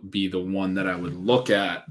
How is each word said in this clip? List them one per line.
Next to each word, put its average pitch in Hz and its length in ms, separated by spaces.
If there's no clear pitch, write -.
be 98 200
the 90 120
one 95 340
that 95 140
I 90 80
would 87 180
look 117 360
at 98 400